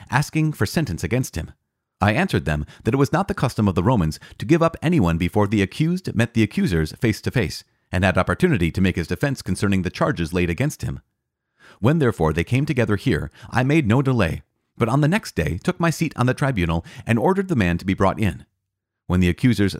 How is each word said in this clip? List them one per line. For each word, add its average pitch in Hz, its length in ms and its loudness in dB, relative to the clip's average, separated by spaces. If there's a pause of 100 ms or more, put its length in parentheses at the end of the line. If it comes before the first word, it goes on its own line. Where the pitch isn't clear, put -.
(120)
asking 156 420 0
for - 140 0
sentence 160 360 -4
against 113 320 -4
him. 80 180 -8 (460)
I 101 140 2
answered 117 320 -2
them 76 200 -2 (180)
that 113 100 0
it 135 40 2
was 139 140 2
not 170 160 0
the 208 60 -6
custom 117 340 0
of 90 80 2
the 87 80 2
Romans 90 360 2 (180)
to - 80 -8
give 160 160 4
up 165 200 0
anyone 92 360 2
before 92 300 2
the 101 160 2
accused 160 500 -2
met 117 200 -2
the 113 100 2
accusers 101 560 0
face 110 220 0
to - 100 -4
face, - 320 -2 (300)
and 95 120 0
had 92 120 2
opportunity 87 540 2
to - 80 -4
make 92 160 2
his 85 120 -4
defense 135 340 -4
concerning 95 400 -2
the 87 80 -4
charges 90 420 -2
laid 90 180 0
against 87 320 -4
him. 67 200 -8 (800)
When 147 180 4
therefore 107 320 2
they 82 140 0
came 131 200 0
together 117 300 0
here, 78 340 -2 (200)
I 123 140 0
made 143 220 2
no 113 160 4
delay, 113 420 0 (340)
but 117 100 0
on 131 140 2
the 147 80 4
next 208 260 -2
day 82 220 -2
took - 200 -4
my 170 120 0
seat 160 260 -2
on 120 100 0
the 127 80 2
tribunal 87 520 -2 (200)
and 113 140 0
ordered 190 300 0
the 175 60 0
man 87 240 2
to 90 60 -10
be 95 80 0
brought 95 240 2
in. 98 280 -4 (640)
When 90 120 2
the 90 80 4
accusers 98 520 2